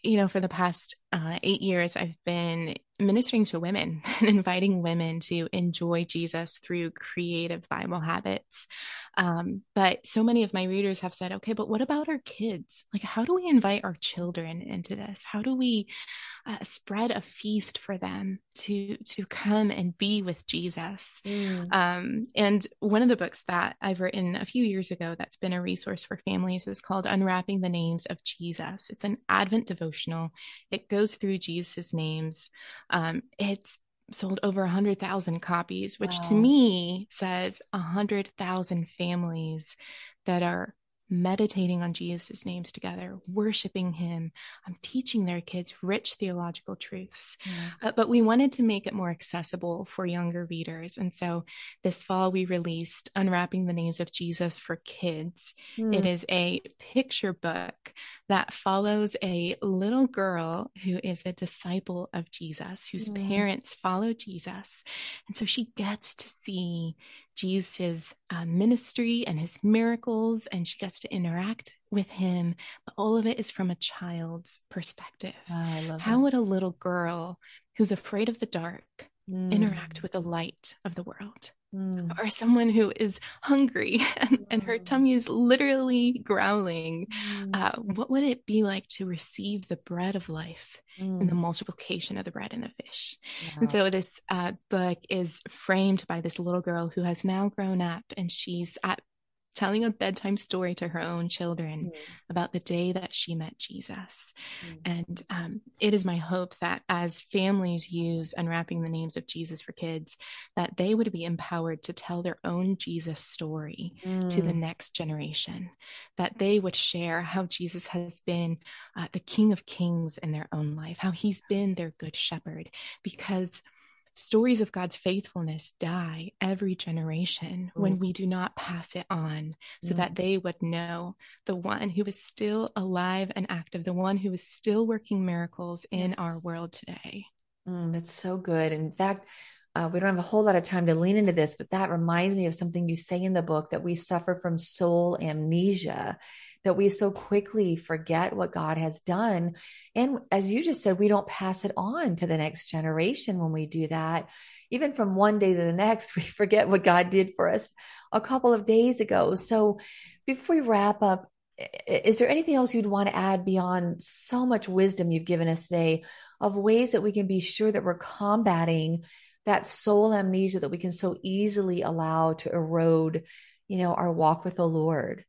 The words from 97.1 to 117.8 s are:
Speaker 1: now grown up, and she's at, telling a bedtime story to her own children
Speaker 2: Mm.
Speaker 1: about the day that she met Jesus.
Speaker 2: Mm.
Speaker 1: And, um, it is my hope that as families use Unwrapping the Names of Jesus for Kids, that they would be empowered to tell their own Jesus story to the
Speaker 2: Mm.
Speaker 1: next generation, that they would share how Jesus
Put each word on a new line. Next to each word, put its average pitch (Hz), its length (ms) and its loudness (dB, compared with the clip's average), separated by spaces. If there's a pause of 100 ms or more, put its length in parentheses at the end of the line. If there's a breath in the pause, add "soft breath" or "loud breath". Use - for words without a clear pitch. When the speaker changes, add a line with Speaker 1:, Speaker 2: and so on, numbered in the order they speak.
Speaker 1:
now 190 240 2
grown 190 320 -2
up, 175 240 -4 (140)
and 175 120 -4
she's 175 540 -6
at, 185 160 -2 (540)
telling 208 300 2
a 226 60 2
bedtime 196 480 -2
story 180 360 -2
to 175 140 -6
her 165 140 -4
own 170 260 -4
children 165 560 -4
Speaker 2:
Mm. 175 60 -6 (400 loud breath)
Speaker 1:
about 175 240 -2
the 180 40 -2
day 175 340 -2
that 185 200 -6
she - 220 -4
met 160 240 -8
Jesus. - 720 -10 (340 loud breath)
Speaker 2:
Mm. 160 200 -16
Speaker 1:
And, 170 420 -4
um, 175 320 -8 (180)
it 208 140 4
is 190 140 2
my 175 100 0
hope 180 440 -2
that 170 280 -4
as 175 320 -2
families 185 720 0
use 165 420 -2
Unwrapping 170 460 -2
the 165 80 -4
Names 165 300 -6
of - 80 -10
Jesus 165 340 -10
for - 120 -18
Kids, 160 440 -8 (400 loud breath)
that - 220 -2
they 190 160 2
would 220 180 2
be 165 120 -6
empowered 165 580 -4
to 175 100 -8
tell 175 300 -6
their 175 200 -4
own 180 360 0
Jesus 165 420 -6
story 156 720 -8 (100)
to 185 380 0
the 165 140 0
Speaker 2:
Mm. 165 60 2
Speaker 1:
next - 340 -6
generation, 156 720 -6 (480 loud breath)
that - 220 -2
they 202 200 4
would 185 160 0
share 170 460 -2
how 175 240 -4
Jesus 175 440 -6